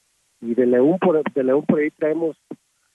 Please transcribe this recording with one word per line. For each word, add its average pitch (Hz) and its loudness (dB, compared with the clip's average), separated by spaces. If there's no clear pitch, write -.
y 117 -6
de 123 2
León 127 2
por, 160 0
de 139 -4
León 139 2
por 160 0
ahí 151 -2
traemos, 160 -4